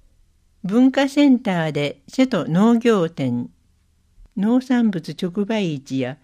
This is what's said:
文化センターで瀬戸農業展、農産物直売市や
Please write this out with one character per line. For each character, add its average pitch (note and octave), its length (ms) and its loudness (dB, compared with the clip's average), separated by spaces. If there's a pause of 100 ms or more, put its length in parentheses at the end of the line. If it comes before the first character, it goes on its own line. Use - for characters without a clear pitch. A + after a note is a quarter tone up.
(640)
文 A#3+ 280 2
化 C4+ 180 0
セ D4 200 4
ン B3 120 4
タ F3+ 240 -2
ー D#3 80 -4
で C#3+ 360 -4
瀬 C4 180 0
戸 F3+ 200 -4
農 A3 320 2
業 G#3+ 300 2
展、 B2 420 -4 (840)
農 A3+ 240 0
産 A#3+ 300 0
物 E3 200 -6
直 F3+ 340 -6
売 G3+ 300 -4
市 C3+ 240 -8
や B2+ 260 -6